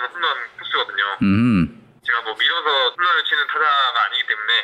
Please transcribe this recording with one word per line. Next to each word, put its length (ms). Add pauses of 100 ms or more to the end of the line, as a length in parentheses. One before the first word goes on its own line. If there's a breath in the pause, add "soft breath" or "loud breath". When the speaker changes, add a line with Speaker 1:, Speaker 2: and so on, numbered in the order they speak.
Speaker 1:
홈런 240 (260)
코스거든요. 460 (180)
Speaker 2:
음. 840
Speaker 1:
제가 140
뭐, 140
밀어서 600
홈런을 300
치는 220
타자가 600
아니기 200
때문에. 260 (100)